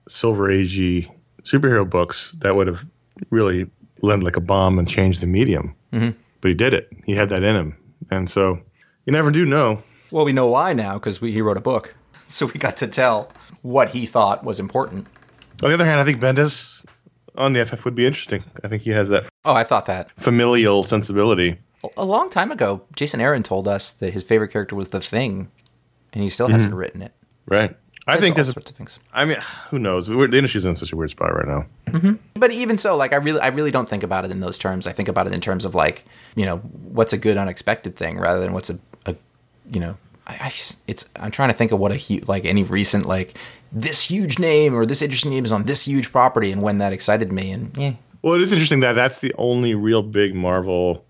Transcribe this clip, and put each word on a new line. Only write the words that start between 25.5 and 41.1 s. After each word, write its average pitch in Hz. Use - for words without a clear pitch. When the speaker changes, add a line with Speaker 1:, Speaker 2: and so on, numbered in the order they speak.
Speaker 2:
and 104
he 101
still 120
hasn't 110
Speaker 1:
Mm-hmm. 92
Speaker 2:
written 92
it. -
Speaker 1:
Right. 104
I -
Speaker 2:
There's 180
Speaker 1:
think 175
Speaker 2:
all -
Speaker 1:
there's 139
a 123
Speaker 2:
sorts -
of -
things. -
Speaker 1:
I 131
mean, 151
who 143
knows? 95
We're, 127
the 123
industry's 107
in 87
such 80
a 80
weird 80
spot 50
right -
now. 71
Speaker 2:
Mm-hmm. 175
But 233
even 226
so, 190
like, 135
I 143
really, 151
I -
really 143
don't 127
think 101
about 92
it 92
in 95
those 90
terms. 95
I 90
think 98
about 95
it 98
in 90
terms 95
of, 92
like, 82
you 104
know, 87
what's 113
a 107
good 104
unexpected 95
thing 82
rather 90
than 92
what's 92
a, 90
a, 87
you 92
know, 85
I, -
I, -
it's, -